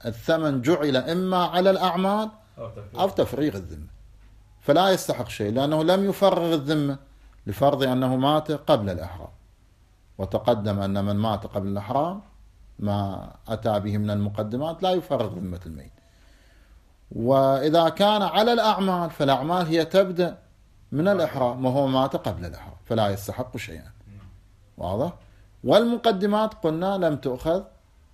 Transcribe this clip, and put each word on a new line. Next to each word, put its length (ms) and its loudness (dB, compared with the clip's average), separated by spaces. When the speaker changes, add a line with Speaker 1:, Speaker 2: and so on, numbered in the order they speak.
Speaker 1:
الثمن 560 0
جعل 340 2
إما 480 0
على 260 2
الأعمال 600 0
Speaker 2:
أو 100 -10
تفريغ. 320 -12
Speaker 1:
أو 80 2
تفريغ 480 0
الذمة، 320 -12
فلا 300 4
يستحق 380 -2
شيء 240 -4
لأنه 320 0
لم 200 4
يفرغ 500 2
الذمة، 440 0
لفرض 360 2
أنه 340 2
مات 360 2
قبل 380 0
الإحرام، 400 -10
وتقدم 640 0
أن 240 -2
من 120 0
مات 300 -2
قبل 220 -6
الإحرام 540 -4
ما 520 -4
أتى 320 -2
به 180 -2
من 120 -2
المقدمات 720 -4
لا 80 2
يفرغ 440 -2
ذمة 320 -8
الميت. 260 -16
وإذا 760 4
كان 340 2
على 300 2
الأعمال، 580 2
فالأعمال 560 0
هي 180 2
تبدأ 540 0
من 160 2
الإحرام، 560 0
وهو 220 2
مات 300 2
قبل 280 -6
الإحرام، 400 -16
فلا 240 0
يستحق 480 -8
شيئاً. 360 -14
واضح؟ 340 -4
والمقدمات 920 2
قلنا 440 -2
لم 180 0
تؤخذ 460 -2